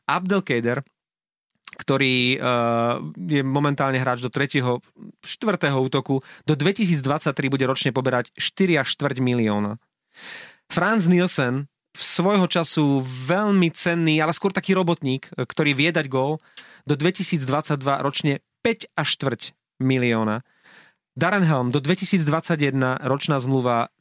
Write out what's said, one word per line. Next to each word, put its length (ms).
Abdelkader, 720
ktorý, 640
e, 0
je 240
momentálne 560
hráč 240
do 80
tretieho, 480
štvrtého 520
útoku, 480
do 80
dvetisícdvadsaťtri 960
bude 160
ročne 240
poberať 440
štyri 440
a 80
štvrť 320
milióna. 600
Franz 400
Nielsen, 600
v 80
svojho 440
času 560
veľmi 680
cenný, 480
ale 160
skôr 160
taký 240
robotník, 560
ktorý 440
vie 160
dať 160
gól, 320
do 80
dvetisícdvadsaťdva 1080
ročne 360
päť 320
a 80
štvrť 520
milióna. 640
Darren 280
Helm, 280
do 80
dvetisícdvadsaťjeden 1200
ročná 360
zmluva 520